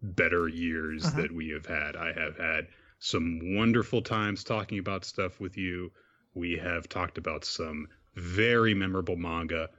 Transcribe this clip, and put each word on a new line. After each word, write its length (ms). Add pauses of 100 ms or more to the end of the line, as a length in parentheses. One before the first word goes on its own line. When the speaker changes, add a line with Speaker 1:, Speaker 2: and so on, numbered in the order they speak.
Speaker 1:
better 440
years 560
Speaker 2:
Uh-huh. 180
Speaker 1:
that 100
we 180
have 160
had. 300
I 180
have 240
had 300 (320)
some 560
wonderful 480
times 400
talking 340
about 260
stuff 360
with 180
you. 340 (440)
We 220
have 300
talked 300
about 260
some 440 (280)
very 600
memorable 400
manga, 640